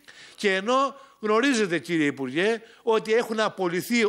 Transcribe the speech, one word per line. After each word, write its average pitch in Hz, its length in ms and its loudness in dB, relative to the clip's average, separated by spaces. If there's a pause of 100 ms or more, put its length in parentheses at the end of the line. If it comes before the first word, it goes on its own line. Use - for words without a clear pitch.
(360)
και 190 200 0
ενώ 254 400 0 (240)
γνωρίζετε, 214 600 2
κύριε 160 260 0
Υπουργέ, 143 560 -2 (200)
ότι 220 320 0
έχουν 220 260 0
απολυθεί 190 680 0